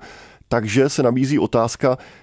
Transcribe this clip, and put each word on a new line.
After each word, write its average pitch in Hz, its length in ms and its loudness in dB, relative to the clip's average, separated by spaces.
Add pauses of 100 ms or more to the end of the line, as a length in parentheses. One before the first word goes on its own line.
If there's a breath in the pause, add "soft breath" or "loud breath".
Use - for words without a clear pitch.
(500 loud breath)
Takže 117 400 0
se 143 140 -2
nabízí 127 360 0
otázka, 117 580 0 (240 loud breath)